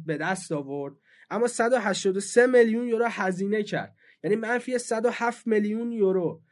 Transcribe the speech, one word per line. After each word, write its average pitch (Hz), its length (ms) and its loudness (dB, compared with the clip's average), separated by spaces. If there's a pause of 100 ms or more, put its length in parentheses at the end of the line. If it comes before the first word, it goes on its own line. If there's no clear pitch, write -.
به 151 120 -4
دست 180 340 -4
آورد، 139 420 -6 (360)
اما 220 180 0
صد 233 260 0
و 254 60 2
هشتاد 196 380 0
و - 20 -2
سه 233 280 4
میلیون 240 400 4
یورو 233 220 0
هزینه 202 540 -2
کرد، 156 320 -6 (280)
یعنی 208 120 2
منفی 240 420 -2
صد 226 280 -4
و 247 80 4
هفت 233 340 -4
میلیون 220 440 0
یورو، 185 500 0 (100)